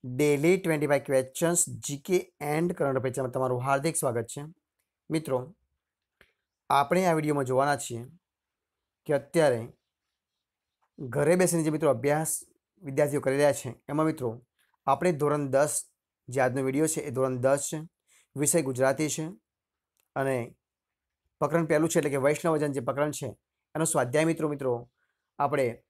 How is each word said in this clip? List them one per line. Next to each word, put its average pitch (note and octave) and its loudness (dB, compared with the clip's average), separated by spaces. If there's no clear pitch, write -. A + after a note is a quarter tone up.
ડેલી D3 2
ટ્વેન્ટી D#3 0
ફાઈવ C#3 2
ક્વેશ્ચન્સ, C#3 0
જી B2+ -8
કે - -2
and D#3+ 0
કરંટ C#3 0
અફેર B2+ -2
ચેનલમાં B2+ -4
તમારું B2+ -2
હાર્દિક C#3 0
સ્વાગત A#2+ -2
છે. C#3+ -10
મિત્રો, D3+ -4
આપણે C#3+ 2
આ E3+ 4
વીડિયોમાં D3+ 0
જોવાના C3 2
છીએ B2 -10
કે D3+ 0
અત્યારે C3+ 0
ઘરે D3 2
બેસીને E3+ 2
જે D#3 0
મિત્રો D#3 2
અભ્યાસ C#3+ 0
વિદ્યાર્થીઓ C#3 0
કરી C3+ 0
રહ્યા C#3+ 4
છે, - -8
એમાં D3+ 0
મિત્રો C3 -4
આપણે D#3 2
ધોરણ D3 0
દસ, C3+ 0
જે B2+ -2
આજનો C3 0
વીડિયો C#3 0
છે D#3 -2
એ C#3+ -8
ધોરણ C3 -2
દસ C3+ 0
છે, D#3 -10
વિષય D3 2
ગુજરાતી C3+ 0
છે D#3 -6
અને C3+ -2
પ્રકરણ D#3 0
પહેલું D#3 2
છે - 2
એટલે D3 2
કે C#3 -2
વૈષ્ણવજન D3 0
જે C#3 -4
પ્રકરણ C#3 -2
છે - -8
એનો D#3 0
સ્વાધ્યાય D3 2
મિત્રો, D#3+ 0
મિત્રો B2+ -4
આપણે C3+ 0